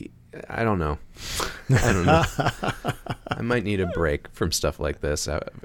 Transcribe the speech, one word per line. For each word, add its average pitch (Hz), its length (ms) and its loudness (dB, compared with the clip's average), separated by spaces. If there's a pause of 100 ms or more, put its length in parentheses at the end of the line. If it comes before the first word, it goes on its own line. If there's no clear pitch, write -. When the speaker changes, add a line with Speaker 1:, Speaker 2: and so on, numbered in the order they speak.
(500)
Speaker 1:
I - 140 -2
don't 107 160 4
know. 76 200 0 (360)
<laughs> - 340 -4
I 117 240 6
don't 90 120 2
know. 160 220 6
Speaker 2:
<laughs> - 1040 -4
Speaker 1:
I - 100 -2
might 120 220 2
need 101 160 0
a 90 80 2
break 82 420 0
from - 220 -2
stuff - 280 0
like 73 220 -4
this 73 260 -2
a-, 73 220 -4 (160)